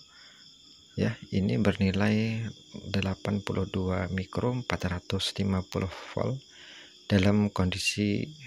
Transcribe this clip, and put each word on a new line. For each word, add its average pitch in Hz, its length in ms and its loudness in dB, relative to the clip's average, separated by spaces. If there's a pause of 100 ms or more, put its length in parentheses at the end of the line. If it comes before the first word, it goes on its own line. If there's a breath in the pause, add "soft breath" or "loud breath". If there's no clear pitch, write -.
(960 loud breath)
ya, 110 240 0 (160)
ini 107 240 2
bernilai 107 880 2 (400)
delapan 98 560 -2
puluh 98 240 -2
dua 92 400 -2
mikro, 95 480 -2
empat 95 320 -4
ratus 90 480 -4
lima 98 320 2
puluh 95 240 -2 (240)
volt 117 240 0 (720 loud breath)
dalam 101 400 4
kondisi, 101 800 0 (160)